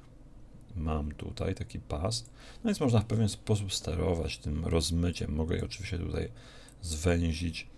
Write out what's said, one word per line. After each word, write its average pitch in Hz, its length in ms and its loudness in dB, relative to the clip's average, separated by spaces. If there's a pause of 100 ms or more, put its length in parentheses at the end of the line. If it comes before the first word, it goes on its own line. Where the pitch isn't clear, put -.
(760)
Mam 78 360 0
tutaj - 420 -2
taki - 240 -6
pas. 90 460 -2 (400)
No 233 40 2
więc 202 120 2
można 120 200 6
w - 40 4
pewien 107 240 4
sposób 98 460 0
sterować 82 640 0
tym 76 260 -2
rozmyciem. 82 680 2
Mogę 80 220 2
je 85 80 0
oczywiście 85 340 -4
tutaj 82 300 -2 (540)
zwęzić, 82 840 2 (120)